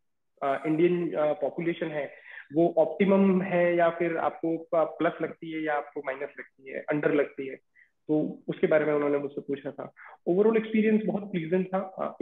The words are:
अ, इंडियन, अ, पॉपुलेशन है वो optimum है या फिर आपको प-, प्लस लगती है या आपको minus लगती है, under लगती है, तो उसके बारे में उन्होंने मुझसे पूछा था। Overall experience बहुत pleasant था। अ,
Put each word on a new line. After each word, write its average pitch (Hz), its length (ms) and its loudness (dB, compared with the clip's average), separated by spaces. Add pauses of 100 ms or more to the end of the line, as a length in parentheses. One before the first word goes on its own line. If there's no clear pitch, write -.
(420)
अ, 139 240 -2
इंडियन, 170 460 2
अ, 151 200 0
पॉपुलेशन 165 540 -4
है 151 400 -8 (280)
वो 165 240 4
optimum 190 640 4
है 175 340 2
या 170 140 4
फिर 165 260 -2
आपको 160 420 -2
प-, 165 160 -12
प्लस 156 380 2 (100)
लगती 160 280 -8
है 160 120 -6
या 151 120 -2
आपको 147 260 -6
minus 139 280 -6 (100)
लगती 135 320 -18
है, 139 100 -8
under 151 340 0
लगती 139 320 -2
है, 131 100 -10 (520)
तो - 400 -2
उसके - 180 0
बारे 156 180 4
में 151 80 2
उन्होंने 147 260 0
मुझसे 143 220 -6
पूछा 139 300 -8
था। - 220 -14 (360)
Overall 208 280 4
experience 214 480 2
बहुत - 280 -4
pleasant 180 340 0
था। 190 120 -4
अ, - 440 -6